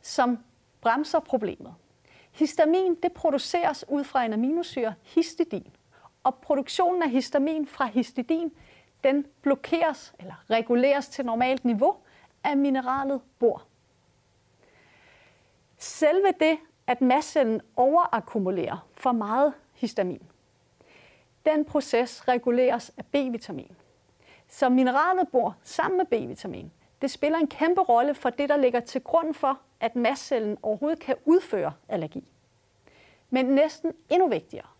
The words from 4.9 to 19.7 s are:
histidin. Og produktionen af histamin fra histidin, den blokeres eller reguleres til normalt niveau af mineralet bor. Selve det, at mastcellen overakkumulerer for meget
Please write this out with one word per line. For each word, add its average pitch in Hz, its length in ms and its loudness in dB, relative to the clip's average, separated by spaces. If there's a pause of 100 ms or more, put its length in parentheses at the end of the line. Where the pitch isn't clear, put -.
histidin. - 720 -4 (500)
Og 262 120 0
produktionen 349 680 0
af 294 80 0
histamin 277 560 0
fra - 200 -4
histidin, 254 640 -4 (520)
den 285 220 2 (160)
blokeres 311 760 -2
eller - 320 -18
reguleres 247 580 2
til 254 180 -6
normalt 247 380 0
niveau 240 320 2 (480)
af 285 120 0
mineralet 269 640 0 (180)
bor. 233 240 2 (2250)
Selve 359 600 2
det, 311 180 4 (280)
at 247 140 -2
mastcellen 254 600 2 (160)
overakkumulerer 226 1160 0
for 254 180 -2
meget 233 420 0 (180)